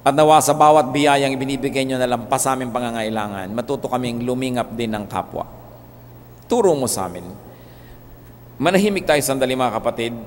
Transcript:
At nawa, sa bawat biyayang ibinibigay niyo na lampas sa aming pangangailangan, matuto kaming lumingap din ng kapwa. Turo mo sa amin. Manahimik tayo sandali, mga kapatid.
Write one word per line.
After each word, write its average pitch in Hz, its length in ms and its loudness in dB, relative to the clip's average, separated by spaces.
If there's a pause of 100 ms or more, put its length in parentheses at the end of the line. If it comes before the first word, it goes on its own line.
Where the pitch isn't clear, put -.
At 139 160 2
nawa, 156 240 6
sa 147 160 0
bawat 151 320 6
biyayang 139 480 2
ibinibigay 135 480 -2
niyo 131 160 -2
na 123 80 0
lampas 120 380 -2
sa 131 100 0
aming 127 160 -6
pangangailangan, 110 800 -4
matuto 123 380 -6
kaming 120 340 -4
lumingap 123 480 -4
din 113 160 -4
ng 107 160 -6
kapwa. 90 400 -8 (1040)
Turo 220 240 4
mo 131 160 -2
sa 98 160 -4
amin. 87 240 -12 (1300)
Manahimik 190 480 2
tayo 147 160 4
sandali, 131 320 0
mga 123 240 -2
kapatid. 117 500 -4